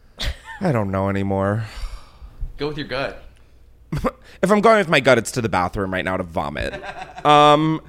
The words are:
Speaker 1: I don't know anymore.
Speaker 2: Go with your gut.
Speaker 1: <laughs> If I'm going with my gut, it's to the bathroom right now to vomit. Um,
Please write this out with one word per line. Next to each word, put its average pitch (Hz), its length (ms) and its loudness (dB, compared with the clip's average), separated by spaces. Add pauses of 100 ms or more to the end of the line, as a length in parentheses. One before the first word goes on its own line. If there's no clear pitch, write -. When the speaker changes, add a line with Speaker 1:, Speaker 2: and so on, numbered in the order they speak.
(600)
Speaker 1:
I 180 120 0
don't 104 180 -2
know 95 180 -2
anymore. 98 560 -2 (920)
Speaker 2:
Go 147 120 -6
with 151 100 -8
your 143 100 -8
gut. 127 340 -8 (720)
Speaker 1:
<laughs> 151 120 -4 (380)
If 185 80 0
I'm 208 120 4
going 220 160 6
with 180 100 0
my 156 120 4
gut, 123 180 6
it's - 140 -4
to 123 100 -4
the 110 80 -2
bathroom 92 420 -2
right 92 120 -2
now 92 120 -2
to 92 60 -4
vomit. 76 500 -6 (540)
Um, 151 640 6